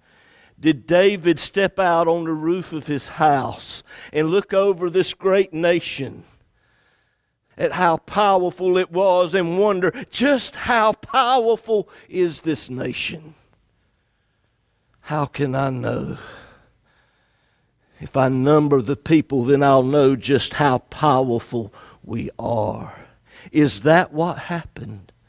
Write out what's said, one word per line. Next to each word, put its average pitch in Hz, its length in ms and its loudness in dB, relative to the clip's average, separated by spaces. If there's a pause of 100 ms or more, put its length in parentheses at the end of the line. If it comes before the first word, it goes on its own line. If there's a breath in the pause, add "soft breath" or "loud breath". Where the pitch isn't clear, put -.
(600 soft breath)
Did 147 280 0
David 175 540 2
step 196 360 -2
out 170 300 2
on 170 160 0
the 160 80 -6
roof 165 400 -4
of 156 160 -10
his 147 220 -4
house - 760 -2 (300 loud breath)
and 156 160 0
look 196 240 0
over 190 360 0
this 175 240 0
great 190 380 0
nation 160 720 -4 (1300)
at 160 160 -2
how 175 240 2
powerful 185 800 0
it 185 120 0
was 180 460 2
and 180 240 0
wonder 190 320 0 (180 loud breath)
just 269 460 0
how 220 380 0
powerful 226 960 0 (180 loud breath)
is 175 340 -2
this 156 280 -4
nation? 151 640 -8 (1700)
How 151 240 -4
can 135 280 -4
I 135 160 0
know? 131 480 -6 (1800 loud breath)
If - 160 -16
I 131 140 2
number 143 520 4
the 117 140 -4
people, 143 480 0
then 139 200 4
I'll 135 200 4
know 139 320 4
just 123 380 -2
how 135 240 2
powerful 127 960 -2 (320 loud breath)
we 120 240 -8 (100)
are. 110 560 -4 (560 loud breath)
Is 131 300 2
that 160 320 2
what 160 240 -4
happened? 110 760 -12 (180)